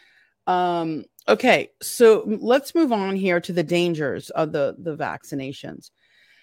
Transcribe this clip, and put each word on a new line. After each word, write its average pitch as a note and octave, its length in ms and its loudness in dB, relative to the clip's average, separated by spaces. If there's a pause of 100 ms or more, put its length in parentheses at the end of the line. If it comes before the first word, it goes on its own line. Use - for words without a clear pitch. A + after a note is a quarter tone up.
(460)
Um, F3 600 -2 (200)
okay, G#3+ 460 2 (100)
so A3 420 6
m-, G3+ 180 -4
let's B3 340 0
move D#4+ 160 2
on G3 240 -2
here F#3 240 2
to F3 140 -8
the E3+ 100 0
dangers D#3 680 -2
of D#3 200 -2
the, C#3 260 -2
the D#3+ 200 -8
vaccinations. C3 920 -10 (520)